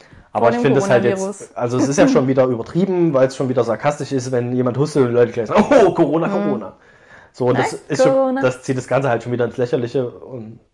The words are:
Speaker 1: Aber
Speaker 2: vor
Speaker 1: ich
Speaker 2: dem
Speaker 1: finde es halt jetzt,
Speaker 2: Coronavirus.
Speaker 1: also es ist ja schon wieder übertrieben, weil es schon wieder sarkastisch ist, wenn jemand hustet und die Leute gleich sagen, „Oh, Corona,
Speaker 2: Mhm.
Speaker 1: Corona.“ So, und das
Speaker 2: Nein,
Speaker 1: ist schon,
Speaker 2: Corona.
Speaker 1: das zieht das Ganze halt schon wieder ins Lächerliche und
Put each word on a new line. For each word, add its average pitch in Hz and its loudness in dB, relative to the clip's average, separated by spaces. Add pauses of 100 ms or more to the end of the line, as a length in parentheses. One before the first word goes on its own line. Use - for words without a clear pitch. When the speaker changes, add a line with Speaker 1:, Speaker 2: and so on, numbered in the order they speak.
(340)
Speaker 1:
Aber 113 2
Speaker 2:
vor - 4
Speaker 1:
ich 120 0
Speaker 2:
dem 120 -2
Speaker 1:
finde 135 4
es - 0
halt 120 4
jetzt, 120 0
Speaker 2:
Coronavirus. - -8
Speaker 1:
also 120 -4
es - 2
ist 139 -2
ja - 6
schon 147 2
wieder 131 2
übertrieben, 165 0
weil 131 2
es 131 -6
schon 135 -2
wieder 123 0
sarkastisch 135 -4
ist, 131 -4
wenn 120 -2
jemand 123 0
hustet 151 0
und 123 2
die 117 -2
Leute 120 2
gleich 110 -4
sagen, 202 2
„Oh, 226 6
Corona, 151 0
Speaker 2:
Mhm. 202 -4 (120)
Speaker 1:
Corona.“ 110 -4 (580)
So, 123 -4
und 123 2
das - 0
Speaker 2:
Nein, - -12
Speaker 1:
ist 196 0
schon, 262 4
Speaker 2:
Corona. 262 0
Speaker 1:
das 127 -2
zieht 131 -4
das 123 -8
Ganze 135 0
halt 117 -2
schon 120 -8
wieder 120 -2
ins 113 -6
Lächerliche 123 -2
und 113 -16 (140)